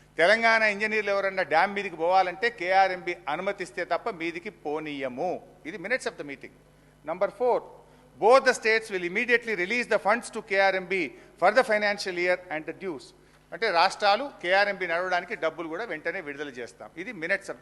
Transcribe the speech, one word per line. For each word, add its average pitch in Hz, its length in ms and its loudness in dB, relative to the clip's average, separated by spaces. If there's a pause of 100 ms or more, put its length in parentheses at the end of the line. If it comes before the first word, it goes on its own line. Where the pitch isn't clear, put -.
(180)
తెలంగాణ 220 440 4
ఇంజనీర్లు 214 480 0
ఎవరన్నా 190 320 0
డ్యామ్ 170 320 2
మీదికి 196 220 -6
పోవాలంటే 180 540 2
కేఆర్ఎంబీ 185 640 0 (120)
అనుమతిస్తే 180 560 -6
తప్ప 165 260 -4
మీదికి 170 400 -8
పోనీయము. 147 960 -6 (200)
ఇది 196 120 -12
minutes 208 260 -6
of 233 80 -6
the 160 120 -14
meeting. 139 260 -14 (600)
Number 185 180 -2 (140)
four, 226 180 2 (640)
both 254 200 8
the 254 160 4
states 220 320 2
will 175 200 -4
immediately 233 420 0 (100)
release 220 240 -2
the 214 100 2
funds 220 320 0
to 220 100 -8
K 190 160 -4 (140)
R 190 60 2
M 185 120 -6
B 185 60 -2 (480)
for 190 100 6
the 233 120 6
financial 208 540 -2
year 180 180 2 (200)
and 160 140 -8
the 160 120 -14
dues. 165 200 -8 (500)
అంటే 196 180 -2
రాష్ట్రాలు 196 600 2 (120)
కేఆర్ఎంబీ 190 440 2
నడవడానికి 180 500 -2
డబ్బులు 160 320 -4
కూడా 175 160 -8
వెంటనే 170 360 -6
విడుదల 147 280 -10
చేస్తాం. 117 480 -14
ఇది 190 160 -10
minutes 190 320 -4
of 143 180 -12